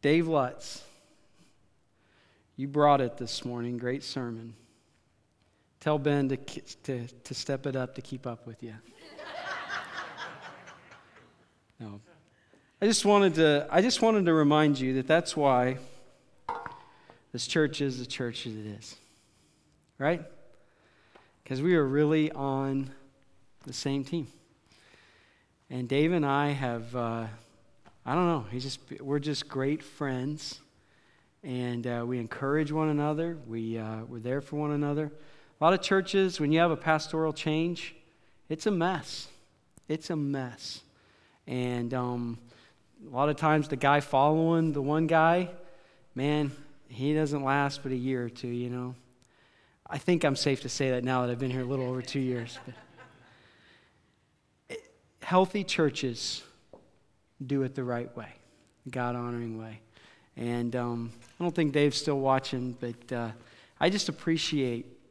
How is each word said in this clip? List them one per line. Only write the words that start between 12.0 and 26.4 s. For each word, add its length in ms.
I 60
just 180
wanted 300
to, 340
I 140
just 180
wanted 240
to 80
remind 460
you 160
that 100
that's 320
why 400
this 120
church 360
is 180
the 80
church 380
that 40
it 300
is, 160
right? 240
'Cause 160
we 140
are 100
really 460
on 580
the 80
same 300
team. 240
And 180
Dave 240
and 140
I 240